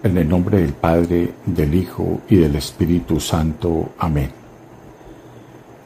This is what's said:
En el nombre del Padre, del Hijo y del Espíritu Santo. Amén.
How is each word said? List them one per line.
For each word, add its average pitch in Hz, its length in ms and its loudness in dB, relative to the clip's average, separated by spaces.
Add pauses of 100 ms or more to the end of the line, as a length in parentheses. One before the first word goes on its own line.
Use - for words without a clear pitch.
En 90 140 0
el 85 100 2
nombre 90 360 2
del 73 100 -2
Padre, 85 640 0 (100)
del 80 300 0
Hijo 90 520 -2
y 110 100 4
del 76 200 4
Espíritu 80 640 -2
Santo. 82 760 -2
Amén. 73 320 -2 (1600)